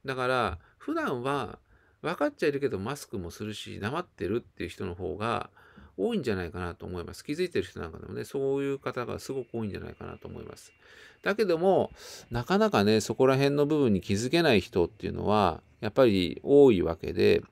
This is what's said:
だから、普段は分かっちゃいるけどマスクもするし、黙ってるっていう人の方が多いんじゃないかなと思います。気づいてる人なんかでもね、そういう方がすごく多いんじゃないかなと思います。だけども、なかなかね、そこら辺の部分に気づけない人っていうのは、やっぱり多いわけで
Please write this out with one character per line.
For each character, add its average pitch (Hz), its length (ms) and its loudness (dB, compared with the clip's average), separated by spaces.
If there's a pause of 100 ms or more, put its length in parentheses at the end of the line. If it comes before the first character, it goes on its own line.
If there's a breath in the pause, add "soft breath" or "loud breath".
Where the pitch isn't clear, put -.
だ 135 120 -6
か 127 100 -2
ら、 117 320 0 (180 soft breath)
普 - 180 -8
段 220 280 -4
は 135 380 -6 (420 soft breath)
分 165 160 -6
か 294 80 0
っ 294 80 -4
ち - 100 -4
ゃ 156 40 2
い 143 40 2
る 139 80 -4
け 139 80 0
ど 107 100 -2
マ 117 180 -6
ス - 120 -18
ク 110 100 -8
も 85 120 -8
す - 140 -14
る 104 100 -8
し、 98 260 -14
黙 123 200 -4
っ 175 60 -12
て - 200 -10
る 101 100 -2
っ 120 40 -2
て - 240 -12
い - 20 -6
う 87 40 -8
人 - 160 -10
の 87 80 -8
方 87 220 -8
が 110 340 -4 (460 loud breath)
多 220 180 -2
い 214 40 0
ん 165 40 -2
じ 120 100 -2
ゃ 95 40 0
な 92 80 -4
い 85 60 -8
か 90 80 -10
な 87 160 -6
と - 100 -16
思 90 160 -8
い 85 40 -10
ま - 100 -12
す。 - 100 -18
気 - 80 -8
づ 170 120 -4
い 175 60 -6
て 113 100 0
る 92 60 -6
人 - 140 -14
な 85 80 -8
ん 80 40 -12
か 82 60 -16
で - 80 -16
も - 80 -12
ね、 120 100 -8
そ 135 340 -2
う 139 40 -2
い 139 100 -2
う 139 60 -6
方 123 280 -8
が 98 120 -8
す - 140 -10
ご 135 120 -6
く - 80 -16
多 113 120 -4
い 104 40 -4
ん - 20 -6
じ 90 60 -8
ゃ 87 40 -8
な 87 100 -12
い - 40 -18
か - 120 -14
な 87 100 -12
と - 120 -18
思 90 120 -14
い - 40 -14
ま - 120 -16
す。 - 160 -20 (500 loud breath)
だ 190 120 -2
け 220 100 0
ど 165 140 2
も、 175 340 4 (380 loud breath)
な 120 140 -4
か 180 120 2
な 220 140 4
か 113 120 4
ね、 107 200 4
そ - 120 -4
こ 131 120 4
ら 135 100 6
辺 139 180 2
の 147 120 2
部 151 100 0
分 135 160 4
に 95 80 4
気 - 140 -2
づ 113 160 -2
け 165 100 2
な 156 140 4
い 98 80 6
人 85 240 0
っ - 20 -10
て - 180 -12
い 87 40 -2
う - 20 -8
の 87 140 -6
は、 98 360 2 (180)
や 107 100 -4
っ - 20 -20
ぱ 135 140 6
り 92 360 2
多 139 300 8
い 92 80 4
わ 80 160 0
け - 160 -8
で 98 400 4